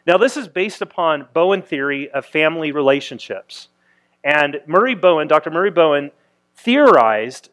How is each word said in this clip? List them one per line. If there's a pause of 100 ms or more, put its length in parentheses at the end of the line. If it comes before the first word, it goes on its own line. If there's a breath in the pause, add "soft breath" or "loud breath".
Now,
this
is
based
upon
Bowen
theory
of
family
relationships. (560)
And
Murray
Bowen,
Doctor
Murray
Bowen, (460)
theorized